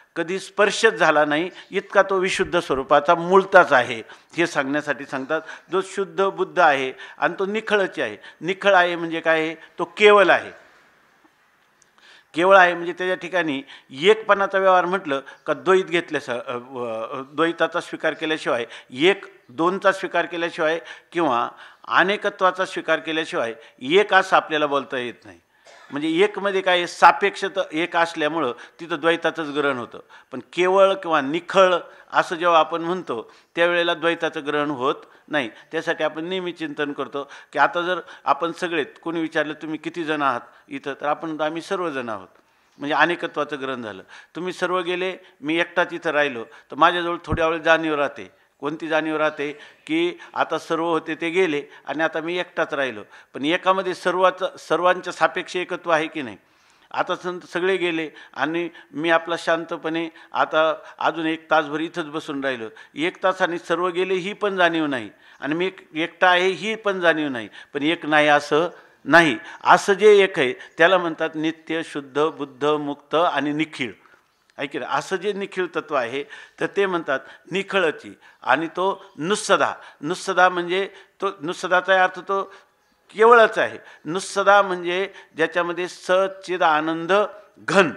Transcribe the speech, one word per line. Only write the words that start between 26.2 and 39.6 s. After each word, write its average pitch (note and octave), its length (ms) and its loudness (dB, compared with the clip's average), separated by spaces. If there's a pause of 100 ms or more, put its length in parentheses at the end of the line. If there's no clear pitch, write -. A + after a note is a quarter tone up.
काय F3+ 160 2
आहे? F3 100 -2
सापेक्ष F#3+ 580 2
त-, F#3+ 140 -4 (120)
एक E3+ 240 -4
असल्यामुळं D#3+ 580 0 (260)
तिथं E3 200 -6
द्वैताचंच E3 480 0
ग्रहण C#3+ 300 -2
होतं. A2 220 -12 (320)
पण C3 80 -12 (140)
केवळ F#3+ 400 4
किंवा E3 280 0
निखळ F3 540 2 (380)
असं D#3+ 220 0
जेव्हा E3+ 240 4
आपण D#3 220 0
म्हणतो E3 500 -6 (240)
त्यावेळेला E3+ 380 2
द्वैताचं D#3+ 540 -2
ग्रहण D3 220 -2
होत C#3 260 -2 (320)
नाही. C#3 220 -4 (220)
त्यासाठी D#3+ 320 -4
आपण D#3 220 -4
नेहमी F3+ 260 -6
चिंतन D3 420 -8
करतो C#3 360 -8 (240)
की D3 60 -2
आता D#3 220 2
जर F3 180 -2 (260)
आपण E3 260 0
सगळेत E3 340 -4 (180)
कोणी E3 180 -4
विचारलं, D#3 320 -2
"तुम्ही D#3 240 -10